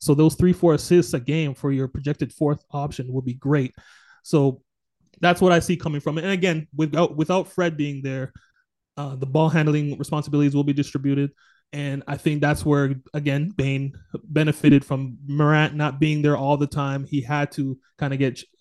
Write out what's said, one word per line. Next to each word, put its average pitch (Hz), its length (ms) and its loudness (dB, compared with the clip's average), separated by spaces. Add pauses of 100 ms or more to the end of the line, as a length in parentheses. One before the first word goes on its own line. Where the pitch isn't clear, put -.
So 147 140 2
those 156 200 4
three, 180 180 4
four 170 220 4
assists 175 380 2
a 147 80 -2
game 143 340 -2
for 143 180 -2
your 131 160 -2
projected 143 440 -6
fourth 147 380 -2
option 139 420 -8
would 131 120 -4
be 123 100 -4
great. 135 400 -2 (480)
So 139 400 0 (580)
that's 175 200 2
what 185 100 6
I 170 80 6
see 170 180 0
coming 147 240 -6
from 156 180 -4
it. 160 60 -6
And 196 80 -2
again, 170 440 -2
without, 151 400 0
without 180 320 0
Fred 170 280 -2
being 143 260 -4
there, 135 300 -6 (640)
uh, 139 200 -8
the 135 100 -6
ball 156 220 4
handling 151 500 2
responsibilities 143 560 0
will 143 100 2
be 143 80 0
distributed. 139 600 -2 (400)
And 143 340 -8
I 143 100 -4
think 151 240 -2
that's 147 240 2
where, 143 300 2 (180)
again, 147 420 -2
Bane 139 380 -2 (320)
benefited 147 600 4
from 135 420 -6
Morant 151 480 2
not 147 260 -4
being 151 220 0
there 147 140 2
all 139 200 0
the 143 100 -2
time. 139 380 -4
He 143 160 -4
had 143 320 -4
to 135 240 -6 (220)
kinda 139 180 -4
get, 131 260 -2 (180)